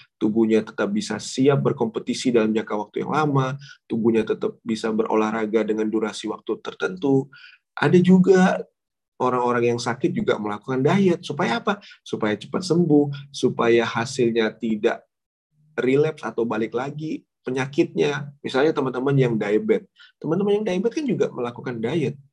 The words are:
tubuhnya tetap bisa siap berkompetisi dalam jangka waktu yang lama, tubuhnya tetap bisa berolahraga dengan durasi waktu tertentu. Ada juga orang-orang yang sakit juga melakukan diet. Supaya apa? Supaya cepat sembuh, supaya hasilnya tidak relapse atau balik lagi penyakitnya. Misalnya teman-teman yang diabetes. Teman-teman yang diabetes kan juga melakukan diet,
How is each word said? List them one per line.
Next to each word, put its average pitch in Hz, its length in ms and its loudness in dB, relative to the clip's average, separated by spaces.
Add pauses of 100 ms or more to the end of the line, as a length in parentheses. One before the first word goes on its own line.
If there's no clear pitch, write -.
(180)
tubuhnya 110 480 2
tetap 101 240 -4
bisa 104 320 -4
siap 139 400 2
berkompetisi 117 720 -2
dalam 110 160 4
jangka 110 240 -2
waktu - 320 -6
yang 123 80 -6
lama, 139 480 0 (240)
tubuhnya 113 400 2
tetap 110 400 -4
bisa 113 240 -4
berolahraga 110 720 0
dengan 107 240 -2
durasi 107 400 -4
waktu 107 400 -6
tertentu. 139 640 -2 (480)
Ada 175 240 4
juga 185 560 6 (640)
orang-orang 120 560 0
yang - 20 -4
sakit 120 300 -2
juga 113 320 -2
melakukan 107 400 -4
diet. 175 400 4
Supaya 185 400 -4
apa? 202 160 -2 (240)
Supaya 107 320 -2
cepat - 320 -8
sembuh, 151 640 2
supaya 117 560 2
hasilnya 117 720 0
tidak 110 480 -2 (720)
relapse 139 480 0
atau 110 160 -4
balik 113 320 -4
lagi 147 480 -6 (180)
penyakitnya. 143 1040 -2
Misalnya 151 320 2
teman-teman 131 400 0
yang 123 240 4
diabetes. 107 480 0 (320)
Teman-teman 202 400 0
yang 214 80 -6
diabetes 185 320 -2
kan 294 80 -4
juga 143 240 0
melakukan 123 480 -8
diet, 123 400 -4 (140)